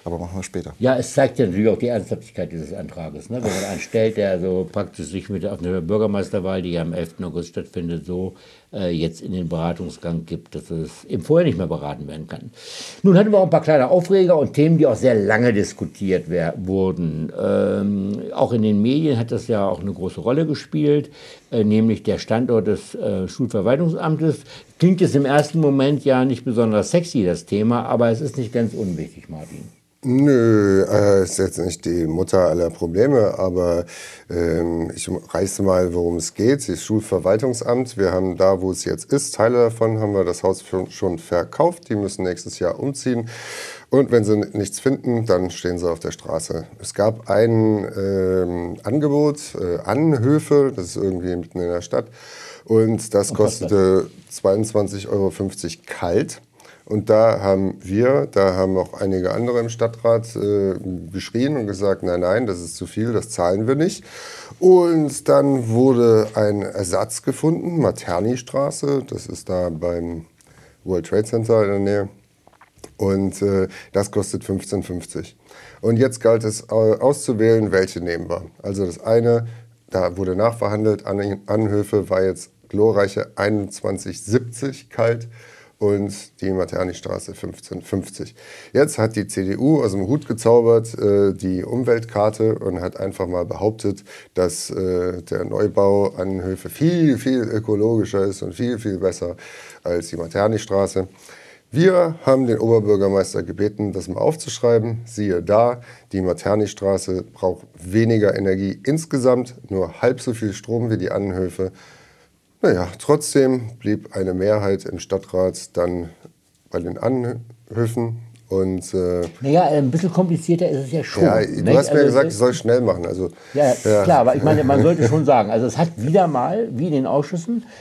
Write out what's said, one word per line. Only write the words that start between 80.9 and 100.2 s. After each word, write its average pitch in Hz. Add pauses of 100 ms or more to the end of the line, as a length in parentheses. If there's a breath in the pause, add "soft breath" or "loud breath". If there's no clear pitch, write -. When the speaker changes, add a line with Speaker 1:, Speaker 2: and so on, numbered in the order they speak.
Speaker 3:
An-, 101
Anhöfe 104
war 95
jetzt 92 (180)
glorreiche 101
einundzwanzig 101
siebzig 123
kalt 117 (500 loud breath)
und 101
die 98
Materni-Straße 92
fünfzehn -
fünfzig. - (380 loud breath)
Jetzt -
hat 110
die 104
C -
D 95
U 139
aus 104
dem 95
Hut 151
gezaubert, 117
äh, 101
die 92
Umweltkarte 113
und 90
hat 92
einfach 95
mal 90
behauptet, 101 (300 loud breath)
dass, 90
äh, 90
der 92
Neubau 101
Anhöfe 92
viel, 160
viel 131
ökologischer 107
ist 98
und 95
viel, 120
viel 101
besser 87 (480 loud breath)
als 87
die -
Materni-Straße. 98 (640 loud breath)